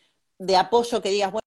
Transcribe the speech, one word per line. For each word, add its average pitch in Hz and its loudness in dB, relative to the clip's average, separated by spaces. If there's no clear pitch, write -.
de 185 0
apoyo 233 2
que 196 -2
digas, 196 -2